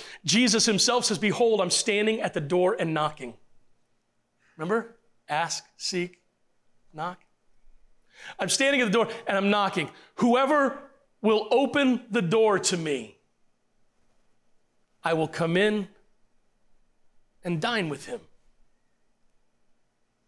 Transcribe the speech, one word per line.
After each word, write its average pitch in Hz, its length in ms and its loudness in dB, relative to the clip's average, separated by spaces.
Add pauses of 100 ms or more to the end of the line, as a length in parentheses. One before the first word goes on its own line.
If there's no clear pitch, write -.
(240)
Jesus 214 420 2
himself 233 380 2
says, 190 140 -2
"Behold, 214 420 2
I'm 180 100 -2
standing 220 500 0
at 196 140 -4
the 175 60 -4
door 180 360 2
and 165 180 -2
knocking." 147 400 -4 (1200)
Remember? 214 400 -4 (320)
Ask, 156 360 -4 (120)
seek, - 460 -6 (720)
knock. 165 280 -10 (1160)
"I'm 190 100 -2
standing 269 320 2
at 247 60 2
the 208 40 0
door 226 180 2 (180)
and 202 100 0
I'm 196 140 2
knocking. 190 400 0 (260)
Whoever 269 600 2 (420)
will 214 300 2
open 262 600 2
the 214 120 0
door 208 360 4
to 185 180 -2
me, 143 420 -6 (1800)
I 165 120 0
will 160 140 0
come 165 280 -2
in 208 320 0 (1600)
and 175 160 -4
dine 220 280 -2
with 139 180 -10
him. 240 140 -10 (2000)